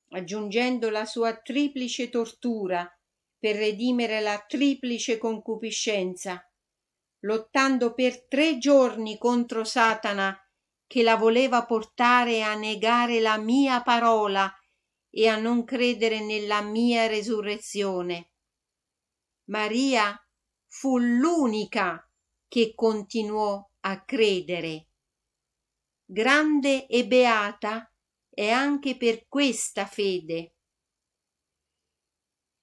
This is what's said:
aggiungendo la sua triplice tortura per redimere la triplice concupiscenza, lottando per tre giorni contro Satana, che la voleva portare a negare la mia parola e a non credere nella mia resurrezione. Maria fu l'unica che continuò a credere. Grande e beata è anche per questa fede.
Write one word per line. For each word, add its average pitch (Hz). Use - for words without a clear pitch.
aggiungendo 214
la 214
sua 226
triplice 254
tortura 220
per 214
redimere 220
la 208
triplice 254
concupiscenza, 214
lottando 240
per 247
tre 294
giorni 226
contro 233
Satana, 220
che 247
la 226
voleva 233
portare 240
a 214
negare 220
la 220
mia 247
parola 214
e 220
a 220
non 233
credere 226
nella 208
mia 226
resurrezione. 202
Maria 214
fu 262
l'unica 240
che 226
continuò 214
a 190
credere. 175
Grande 269
e 240
beata 220
è 208
anche 277
per 226
questa 233
fede. 165